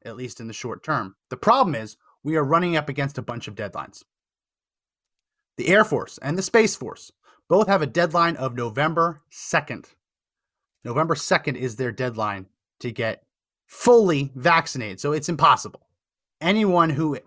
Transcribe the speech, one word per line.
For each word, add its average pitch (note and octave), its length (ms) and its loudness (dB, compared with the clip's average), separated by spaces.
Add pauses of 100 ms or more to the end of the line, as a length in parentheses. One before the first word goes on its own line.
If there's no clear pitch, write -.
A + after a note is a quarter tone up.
at A2+ 140 -14
least B2 220 -10
in A2+ 80 -12
the A2 60 -12
short - 300 -10
term. A#2 320 -4 (140)
The - 80 -8
problem A3 380 2
is A2 220 -10 (260)
we D#3 120 -2
are D3+ 80 2
running E3+ 320 2
up D3+ 140 -2
against C#3 280 -4
a B2+ 40 -6
bunch A#2 260 -10
of G#2 80 -12
deadlines. - 480 -12 (1500)
The - 100 -4
Air G3+ 180 6
Force - 320 -4
and D#3 200 -4
the F#3+ 40 -2
Space A3+ 340 4
Force - 360 -12 (360)
both G3 200 4
have F#3+ 140 4
a D3 60 0
deadline E3+ 500 2
of B2+ 180 -4
November D3+ 760 -2
second. - 600 -6 (920)
November D3+ 320 0
second D3+ 400 0
is A#2+ 200 -6
their B2 160 -4
deadline G#2+ 560 -4 (320)
to B2 120 -6
get A2 320 -4 (440)
fully F3 680 4
vaccinated. C3 640 0
So C#3+ 120 -2
it's D3+ 180 -4
impossible. C#3+ 580 2 (540)
Anyone F3+ 480 4
who D3 380 -2